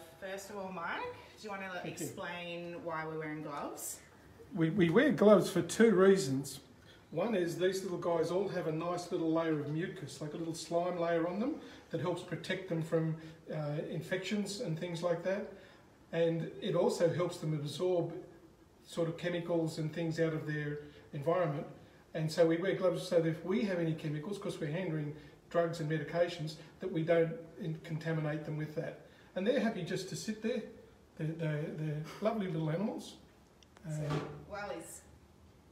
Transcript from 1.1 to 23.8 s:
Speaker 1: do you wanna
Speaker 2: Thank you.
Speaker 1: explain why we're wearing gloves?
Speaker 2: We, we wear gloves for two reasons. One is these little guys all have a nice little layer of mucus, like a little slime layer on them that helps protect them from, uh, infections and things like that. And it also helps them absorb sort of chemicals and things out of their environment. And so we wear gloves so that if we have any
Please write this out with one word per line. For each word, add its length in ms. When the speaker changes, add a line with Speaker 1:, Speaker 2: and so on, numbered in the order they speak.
Speaker 1:
do 40
you 60
wanna 200
Speaker 2:
Thank 180
you. 60
Speaker 1:
explain 800
why 220
we're 120
wearing 240
gloves? 560
Speaker 2:
We, 160
we 200
wear 220
gloves 380
for 120
two 280
reasons. 680
One 240
is 240
these 240
little 160
guys 320
all 180
have 180
a 60
nice 400
little 200
layer 280
of 80
mucus, 520
like 140
a 20
little 180
slime 440
layer 300
on 120
them 160
that 100
helps 220
protect 460
them 140
from, 340
uh, 380
infections 680
and 180
things 240
like 220
that. 280
And 380
it 140
also 380
helps 260
them 160
absorb 580
sort 240
of 80
chemicals 600
and 140
things 260
out 140
of 140
their 340
environment. 540
And 160
so 160
we 100
wear 180
gloves 320
so 140
that 80
if 160
we 180
have 160
any 160